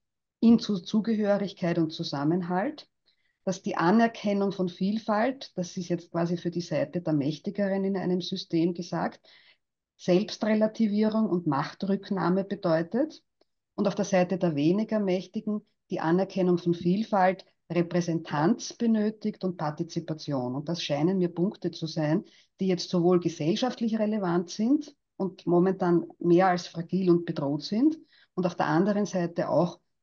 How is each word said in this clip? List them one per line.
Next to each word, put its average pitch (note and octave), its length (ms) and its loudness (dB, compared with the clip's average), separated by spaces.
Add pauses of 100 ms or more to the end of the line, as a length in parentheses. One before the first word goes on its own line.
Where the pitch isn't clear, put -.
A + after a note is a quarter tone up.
(400)
in A3+ 200 6
Zu-, G3+ 180 -2
Zugehörigkeit G3+ 1000 0
und D#3+ 160 0
Zusammenhalt, F3 960 -2 (560)
dass F#3 160 -4
die - 160 -6
Anerkennung G3+ 720 2
von F3+ 200 -4
Vielfalt, A3 880 -2
das F3+ 200 -8
ist F3+ 120 -8
jetzt E3+ 220 -6
quasi E3+ 280 -2
für F3 120 -6
die F3 120 -6
Seite D3 400 -4
der D#3+ 100 -2
Mächtigeren F#3+ 720 -2
in G3 140 -2
einem F3+ 240 -2
System F3 500 -2
gesagt, - 560 -6 (680)
Selbstrelativierung G#3+ 1300 2
und E3+ 180 0
Machtrücknahme F#3 1000 0
bedeutet F#3+ 760 -2 (540)
und G#3 100 0
auf F#3+ 80 0
der G3+ 100 -2
Seite F3+ 340 2
der E3+ 180 0
weniger G3+ 420 2
Mächtigen G3+ 680 -4 (260)
die - 100 -6
Anerkennung F3+ 580 2
von E3+ 160 0
Vielfalt, F#3 720 2 (260)
Repräsentanz E3+ 1040 0
benötigt G#3+ 720 -2
und F#3 120 -4
Partizipation. D3+ 1000 -6
Und D3 140 -6
das E3 140 -6
scheinen E3 360 0
mir F3 100 2
Punkte F3 420 -4
zu E3 160 -8
sein, D#3 380 0 (340)
die F#3+ 80 -2
jetzt F3+ 240 -2
sowohl F3 300 4
gesellschaftlich G#3+ 800 -2
relevant F#3 520 -2
sind C#4 460 0 (200)
und F#3+ 300 -6
momentan F3 600 4 (120)
mehr F3 300 6
als F3+ 180 0
fragil F3+ 440 -2
und E3+ 160 4
bedroht D3+ 360 -2
sind C#4+ 360 0 (360)
und F#3 120 -2
auf F3 80 -4
der D3 120 0
anderen F#3+ 400 2
Seite E3+ 420 -2
auch, D3+ 300 0 (240)